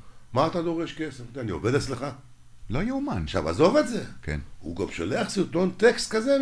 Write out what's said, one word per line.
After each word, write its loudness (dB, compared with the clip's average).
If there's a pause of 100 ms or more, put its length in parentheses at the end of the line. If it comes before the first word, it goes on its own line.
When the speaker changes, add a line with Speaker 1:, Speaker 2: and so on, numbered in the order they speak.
(340)
Speaker 1:
מה 4
אתה -2
דורש -4
כסף? -8
אתה -14
יודע, -10
אני -4
עובד 2
אצלך. -2 (640)
Speaker 2:
לא 0
יאומן. -2
Speaker 1:
עכשיו, -2
עזוב 6
את 4
זה. -4 (180)
Speaker 2:
כן. -4 (200)
Speaker 1:
הוא -8
גם -2
שולח -2
סרטון 2
טקסט 4
כזה 4